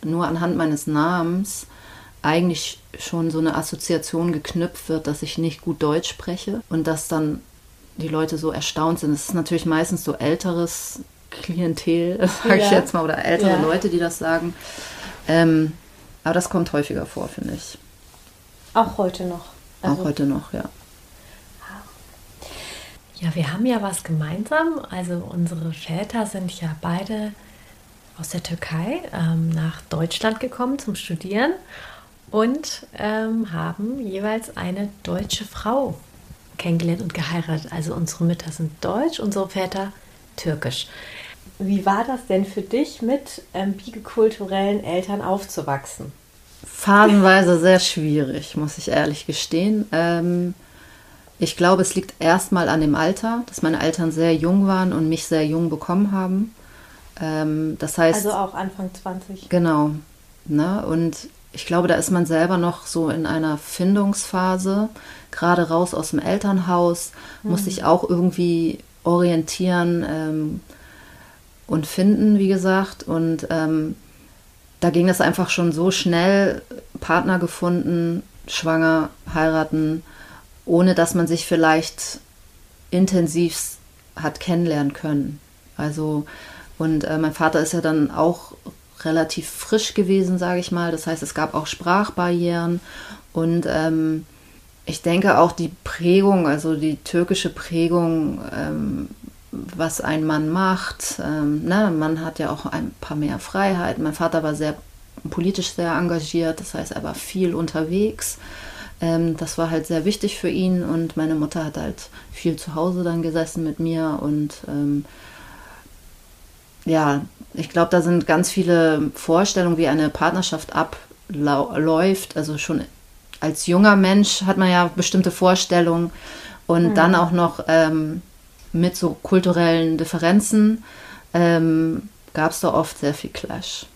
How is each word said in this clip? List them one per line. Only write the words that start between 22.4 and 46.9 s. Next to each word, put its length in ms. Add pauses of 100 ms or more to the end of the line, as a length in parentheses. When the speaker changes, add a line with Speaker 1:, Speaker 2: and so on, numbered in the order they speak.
Speaker 2:
Ja, 140
wir 180
haben 140
ja 160
was 200
gemeinsam. 800 (100)
Also 260
unsere 560
Väter 540
sind 340
ja 200
beide 520 (840)
aus 120
der 120
Türkei, 600 (100)
ähm, 380
nach 320
Deutschland 580
gekommen 380
zum 160
Studieren 580 (800)
und, 560 (120)
ähm, 540
haben 540
jeweils 500
eine 340 (120)
deutsche 420
Frau 540 (600)
kennengelernt 420
und 140
geheiratet. 580
Also 220
unsere 300
Mütter 280
sind 200 (100)
deutsch, 380
unsere 280
Väter 440 (440)
türkisch. 500 (720)
Wie 260
war 200
das 220
denn 200
für 160
dich, 400
mit, 400 (100)
ähm, 220
bikulturellen 1080
Eltern 380
aufzuwachsen? 880 (540)
Speaker 1:
Phasenweise 920